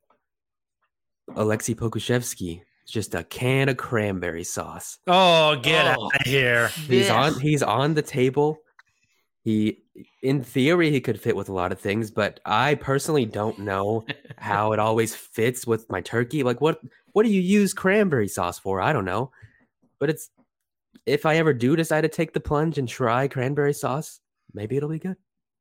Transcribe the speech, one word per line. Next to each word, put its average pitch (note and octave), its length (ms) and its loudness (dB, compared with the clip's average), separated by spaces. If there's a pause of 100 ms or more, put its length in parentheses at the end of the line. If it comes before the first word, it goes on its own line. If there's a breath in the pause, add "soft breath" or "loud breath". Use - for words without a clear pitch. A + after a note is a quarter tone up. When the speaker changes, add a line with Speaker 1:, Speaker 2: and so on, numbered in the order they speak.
(1400)
Speaker 1:
Alexei G#2+ 380 0
Pokushevsky A2 880 -4 (240)
is - 60 -20
just G2+ 240 -6
a E2 80 -4
can C3+ 460 0
of C3 80 -2
cranberry F#2 680 -4
sauce. E2 540 -10 (100)
Speaker 2:
Oh, E3+ 540 6
get D3+ 240 4 (120)
Speaker 3:
Oh. A2 80 -6
Speaker 2:
outta C3+ 240 -2
here. B2 380 4 (200)
Speaker 1:
He's A#2+ 200 4
Speaker 3:
Yeah. A2 140 4
Speaker 1:
on, C#3+ 180 2
he's C#3+ 240 2
on C3+ 300 2
the D3+ 80 0
table. C#3+ 560 0 (840 soft breath)
He, G#2+ 360 0 (420)
in C3+ 220 0
theory, D3+ 480 2
he C#3 80 2
could A#2+ 220 -4
fit - 140 -2
with G2 140 -6
a G2 40 -6
lot F#2 180 0
of F#2+ 80 -10
things, G#2+ 320 -2
but - 340 -2
I B2+ 300 2
personally C#3 500 0
don't G#2 340 -4
know G2+ 460 -2 (160)
Speaker 3:
<laughs> - 160 -20
Speaker 1:
how G#2+ 360 0
it G#2+ 60 0
always A2 360 2
fits B2 500 -4
with A2+ 240 -2
my F#2 120 -4
turkey. B2 420 -2
Like, A#2+ 160 0
what, D#3 220 0 (320 soft breath)
what G#3 100 4
do A3+ 80 2
you F#3+ 100 4
use G3 320 4
cranberry F#3 540 2
sauce F2 320 -4
for? F#2+ 220 -2
I B2 120 2
don't G#2 120 0
know. G#2 260 -2 (680 soft breath)
But F#3+ 100 0
it's, - 200 -6 (760)
if C#3+ 200 0
I D#3 120 4
ever D#3+ 160 4
do B2 220 2
decide D#3+ 260 2
to D3+ 80 2
take D#3+ 240 -4
the E3+ 60 -2
plunge D#3 380 0
and C3 120 -2
try A#2+ 380 0
cranberry C#3+ 460 -2
sauce, C#3 460 -6 (340)
maybe A2 240 -6
it'll D3 120 -4
be D#3+ 100 -6
good. F#3 160 -8 (460)